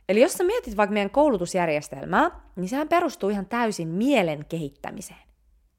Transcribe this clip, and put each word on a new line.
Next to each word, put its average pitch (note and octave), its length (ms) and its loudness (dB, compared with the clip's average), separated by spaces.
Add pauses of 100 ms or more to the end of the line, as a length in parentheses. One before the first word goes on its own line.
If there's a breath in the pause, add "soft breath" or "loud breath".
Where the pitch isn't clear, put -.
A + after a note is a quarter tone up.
Eli G3+ 120 4
jos E4 120 6
sä F#4+ 120 -2
mietit F4+ 320 -2
vaikka G#3 160 2
meidän G3+ 180 0
koulutusjärjestelmää, F3 1200 0 (260)
niin F#3 120 -4
sehän C#4+ 200 -4
perustuu E4+ 420 0
ihan G3+ 160 -4
täysin A3 420 -2
mielen F3+ 600 0
kehittämiseen. - 720 -10 (580)